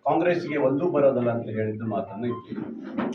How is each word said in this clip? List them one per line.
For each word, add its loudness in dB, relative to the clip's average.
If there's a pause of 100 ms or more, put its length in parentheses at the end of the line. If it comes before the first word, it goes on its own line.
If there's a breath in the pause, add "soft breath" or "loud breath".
ಕಾಂಗ್ರೆಸ್ಗೆ 2
ಒಂದೂ 2
ಬರೋದಲ್ಲ" 4
ಅಂತ -2
ಹೇಳಿದ -2
ಮಾತನ್ನು -4
ಇಟ್ಟಿದ್ರು. -6 (440)